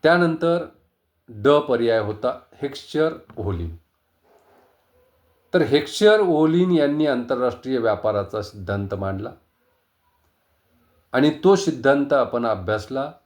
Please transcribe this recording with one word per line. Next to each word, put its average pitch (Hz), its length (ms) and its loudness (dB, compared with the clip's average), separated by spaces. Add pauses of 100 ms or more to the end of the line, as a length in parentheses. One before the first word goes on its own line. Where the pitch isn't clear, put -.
त्यानंतर 170 600 2 (600)
ड 120 300 2 (100)
पर्याय 117 320 2
होता 107 380 -4 (160)
हेक्स्चर 151 640 -4 (220)
ओलिन. 85 380 -6 (1800)
तर 175 100 4
हेक्स्चर 208 580 4
ओलिन 175 500 2
यांनी 151 340 2
आंतरराष्ट्रीय 127 720 -2
व्यापाराचा 107 640 -2
सिद्धांत 98 520 -6
मांडला 98 380 -8 (1800)
आणि 139 180 4 (140)
तो 190 120 6
सिद्धांत 139 560 0
आपण 120 340 0
अभ्यासला 107 640 -4 (160)